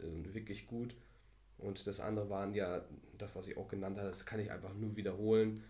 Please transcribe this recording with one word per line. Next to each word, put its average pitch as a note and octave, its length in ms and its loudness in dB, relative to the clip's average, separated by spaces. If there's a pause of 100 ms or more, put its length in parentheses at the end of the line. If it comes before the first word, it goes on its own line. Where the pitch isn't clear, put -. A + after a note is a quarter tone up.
äh, E2 320 -4
wirklich G#2+ 320 -6
gut. A#2+ 280 -4 (600)
Und G2 300 -4
das G2+ 120 -2
andere G#2 300 0
waren G2 240 0
ja, F2+ 320 0 (320)
das, - 180 -8
was F#2+ 120 -6
ich - 100 -6
auch G2 120 -6
genannt G2 280 -2
habe, G2+ 120 -2
das - 160 -6
kann - 140 -2
ich G2+ 120 -2
einfach G2 240 -6
nur G#2+ 220 -2
wiederholen, G#2+ 720 6